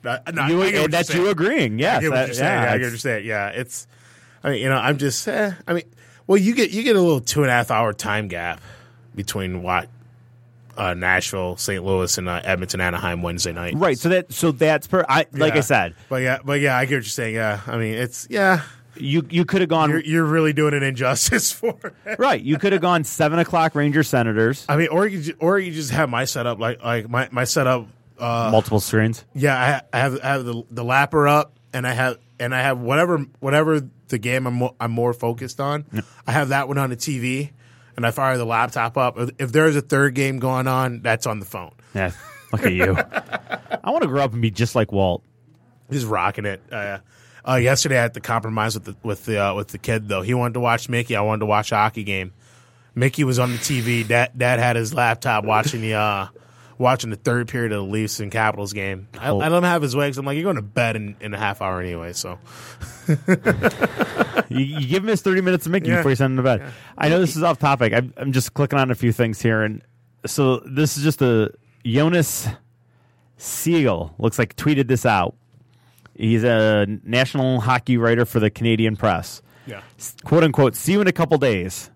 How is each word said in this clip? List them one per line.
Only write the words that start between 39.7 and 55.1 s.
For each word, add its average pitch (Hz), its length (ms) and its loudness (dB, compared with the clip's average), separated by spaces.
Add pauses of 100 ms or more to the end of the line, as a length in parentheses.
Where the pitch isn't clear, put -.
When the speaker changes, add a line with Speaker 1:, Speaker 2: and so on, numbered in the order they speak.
Speaker 1:
a 147 60 2
third 139 340 2
game 135 240 -2
going 127 280 0
on, 127 340 0
that's 117 260 0
on 107 140 -4
the 92 40 -12
phone. 90 280 -12 (200)
Speaker 2:
Yeah, 95 180 -2 (420)
look 113 120 -2
at 104 60 4
you. 90 260 2
Speaker 1:
<laughs> - 840 -8
Speaker 2:
I - 80 -4
wanna 302 160 0
grow 139 160 0
up 127 80 0
and 117 100 -4
be 113 100 2
just 117 240 -2
like 110 180 0
Walt. 95 280 2 (680)
Speaker 1:
He's 131 160 -4
rocking 104 400 -2
it. 95 160 -6 (100)
Uh, 101 280 -8 (480)
uh, 131 80 2
yesterday, 131 440 2
I - 40 4
had 117 120 -2
to 113 60 -12
compromise 110 540 -2
with 107 100 -10
the, 104 180 -14
with 104 220 -6
the, 104 200 0
uh, 98 100 0
with 104 120 -6
the - 100 -14
kid, 110 300 -4
though. 98 160 -2
He 117 100 -2
wanted 120 220 0
to 123 60 -4
watch 117 280 0
Mickey. 120 260 -2
I 101 60 0
wanted 107 200 0
to 107 40 -2
watch 104 260 0
a 117 40 0
hockey 107 280 0
game. 95 300 -6 (600)
Mickey 131 280 0
was 127 160 0
on 123 120 0
the 120 60 -6
T 127 240 -4
V. 117 220 -2
Dad, 117 340 2
Dad 123 220 2
had 120 180 2
his 113 160 -4
laptop 113 500 0